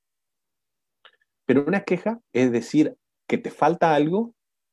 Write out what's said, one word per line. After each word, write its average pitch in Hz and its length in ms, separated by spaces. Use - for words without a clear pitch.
Pero 135 200
una 196 180
queja 208 360
es 127 180
decir 139 420
que 120 120
te - 120
falta 160 440
algo 180 400